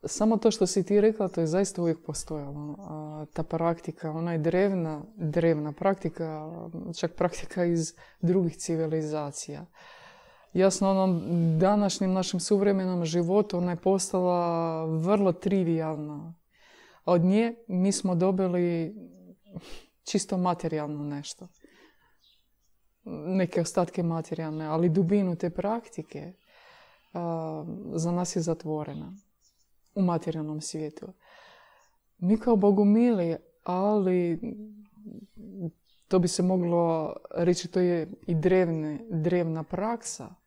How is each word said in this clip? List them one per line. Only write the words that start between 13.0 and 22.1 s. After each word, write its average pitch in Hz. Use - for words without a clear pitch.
životu 175
ona 175
je 170
postala 175
vrlo 175
trivialna. 160
Od 175
nje 214
mi 185
smo 185
dobili 180
čisto -
materijalno 160
nešto. 147